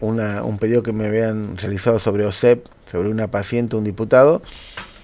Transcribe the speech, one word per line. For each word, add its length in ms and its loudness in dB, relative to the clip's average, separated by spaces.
una, 420 -2
un 140 -4
pedido 260 2
que 80 -4
me 140 -2
habían 500 -2
realizado 440 0
sobre 260 0
osep, 400 2
sobre 220 -2
una 200 -2
paciente, 500 -2
un 80 -2
diputado, 560 4